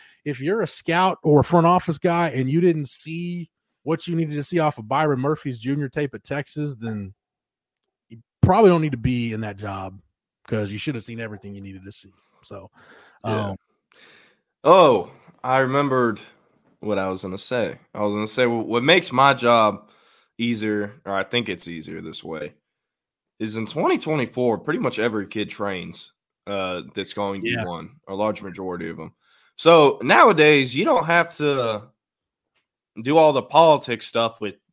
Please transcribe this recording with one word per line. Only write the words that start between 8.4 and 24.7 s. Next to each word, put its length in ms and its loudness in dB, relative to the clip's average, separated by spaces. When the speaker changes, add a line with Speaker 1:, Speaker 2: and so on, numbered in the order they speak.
Speaker 1:
probably 280 6
don't 120 4
need 100 -2
to 60 -6
be 360 -2
in 80 -6
that 160 -8
job 420 -12
'cause 240 -4
you 60 -10
should 160 -6
have 100 -10
seen 160 -14
everything 360 -12
you 60 -16
needed 240 -16
to 60 -16
see. 220 -20
So, 260 -18
Speaker 2:
Yeah. 240 -4
Speaker 1:
um, 60 -8
Speaker 2:
Oh, 480 6
I 160 0
remembered 600 0
what 200 -4
I 100 -2
was 140 -6
gonna 140 -8
say. 420 -6
I 80 -4
was 100 -2
gonna 140 -4
say, 180 0
wh-, 220 -2
what 160 -2
makes 280 2
my 220 4
job 560 2
easier, 680 -4
or 80 -8
I 100 -2
think 260 -4
it's 180 -10
easier 340 -14
this 220 -16
way, 300 -12
is 180 -8
in 80 -6
twenty 320 -2
twenty-four, 600 -2
pretty 200 -4